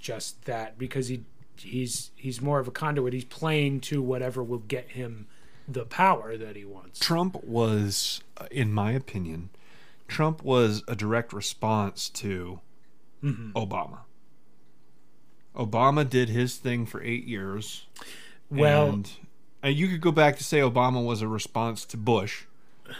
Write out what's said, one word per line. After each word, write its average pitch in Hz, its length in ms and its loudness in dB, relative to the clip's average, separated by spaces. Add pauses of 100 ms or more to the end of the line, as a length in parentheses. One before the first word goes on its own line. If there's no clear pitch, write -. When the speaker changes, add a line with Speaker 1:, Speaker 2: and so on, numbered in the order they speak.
Speaker 1:
just - 440 -8
that 110 340 -4
because 127 300 -2
he, 123 140 -4 (340)
he's, - 600 -4
he's 123 260 -6
more 143 160 4
of 127 100 0
a - 40 -6
conduit. 143 420 0
He's 127 100 -4
playing 147 580 2
to 139 200 0
whatever 127 400 0
will 120 160 -2
get 123 320 -6
him 117 380 -8 (400)
the 127 180 -4
power 120 500 4
that 107 200 -8
he 101 80 -12
wants. 98 360 -14
Speaker 2:
Trump 180 440 2
was, 110 760 2 (160)
uh, - 140 -10
in 117 220 2
my 107 200 2
opinion, 90 580 -4 (560)
Trump 156 380 0
was 117 420 6
a 117 80 -2
direct 110 380 0
response 104 800 0
to 92 500 -6 (640)
Speaker 1:
Mm-hmm. 113 320 -2
Speaker 2:
Obama. 101 440 -4 (1600)
Obama 127 520 6
did 123 200 4
his 123 280 2
thing 120 300 0
for - 160 -8
eight 120 220 -2
years. 101 600 -6 (640)
Speaker 1:
Well, 147 380 8
Speaker 2:
and 101 220 -2 (540)
and 139 120 4
you 180 120 4
could 175 120 -2
go 170 120 6
back 151 240 8
to - 80 -6
say 151 160 4
Obama 127 440 6
was 113 180 0
a 110 40 0
response 113 600 0
to - 100 -8
Bush. 110 480 2 (560)